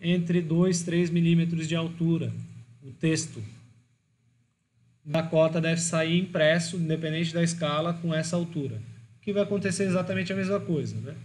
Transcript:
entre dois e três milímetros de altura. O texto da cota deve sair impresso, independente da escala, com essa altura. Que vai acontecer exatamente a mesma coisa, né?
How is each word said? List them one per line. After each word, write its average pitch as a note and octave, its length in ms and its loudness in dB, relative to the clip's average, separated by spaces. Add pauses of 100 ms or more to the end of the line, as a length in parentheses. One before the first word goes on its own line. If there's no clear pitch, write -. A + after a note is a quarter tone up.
entre F3 400 2
dois E3+ 400 2
e - 40 -8
três E3+ 240 2
milímetros E3+ 580 4
de E3 80 -2
altura. E3 560 0 (520)
O C#3 80 -16
texto D#3+ 500 -2 (1600)
da D#3 200 0
cota D#3+ 360 4
deve E3 220 0
sair E3 380 2
impresso, E3 560 2
independente D#3+ 580 -2
da E3+ 100 2
escala, E3 500 0
com E3+ 200 -2
essa D#3 220 -2
altura. C#3 460 -4 (400)
Que G#3 120 -4
vai G3+ 100 2
acontecer G3 400 0
exatamente F#3 500 -2
a - 20 -2
mesma G3 240 0
coisa, B2+ 380 -2
né? B2+ 280 -8